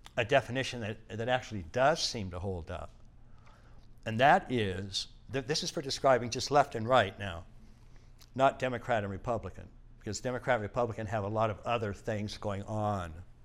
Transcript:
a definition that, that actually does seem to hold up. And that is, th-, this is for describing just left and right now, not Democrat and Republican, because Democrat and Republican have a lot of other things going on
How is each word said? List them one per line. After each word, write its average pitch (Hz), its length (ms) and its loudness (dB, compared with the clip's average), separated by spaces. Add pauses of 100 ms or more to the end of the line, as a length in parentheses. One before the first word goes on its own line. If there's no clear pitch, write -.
(160)
a 123 80 2
definition 127 580 2
that, 107 160 -6 (200)
that 117 120 -2
actually 113 420 -2
does 143 300 4
seem 95 300 -4
to 87 80 -6
hold 90 320 -6
up. 78 200 -10 (1120)
And 110 140 -2
that 151 320 6
is, 98 560 -2 (260)
th-, 135 120 -2
this 151 180 -2
is 170 60 -4
for - 120 -6
describing 131 480 4
just 120 200 -4
left 139 260 4
and 110 120 -2
right 113 320 4
now, 90 240 -6 (920)
not 135 220 4
Democrat 120 460 0
and 98 80 -4
Republican, 95 560 -6 (320)
because 104 220 -8
Democrat 127 340 0
and 107 80 0
Republican 110 440 -2
have 101 180 -2
a 101 40 -2
lot 110 200 2
of 101 160 -6
other 117 260 0
things 104 460 -4
going 98 260 -4
on 104 500 -2 (320)